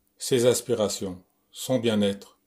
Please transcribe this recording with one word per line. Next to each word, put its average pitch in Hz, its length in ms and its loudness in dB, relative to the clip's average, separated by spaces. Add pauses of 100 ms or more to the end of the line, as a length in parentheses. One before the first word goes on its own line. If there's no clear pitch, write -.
(160)
ses 123 300 2
aspirations, 104 760 0 (300)
son - 260 -4
bien-être ? 104 680 -2